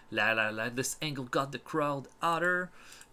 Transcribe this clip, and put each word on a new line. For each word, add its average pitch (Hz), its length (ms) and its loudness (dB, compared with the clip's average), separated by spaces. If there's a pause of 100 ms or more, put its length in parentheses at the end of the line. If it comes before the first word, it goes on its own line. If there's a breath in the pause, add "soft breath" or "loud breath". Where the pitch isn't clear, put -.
(100)
La, 110 220 4
la, 110 180 2
la, 110 200 -2
this 123 320 -2
angle 139 280 -4
got 139 220 2
the 131 100 -8
crowd 147 460 -2 (140)
hotter. 175 420 2 (480 loud breath)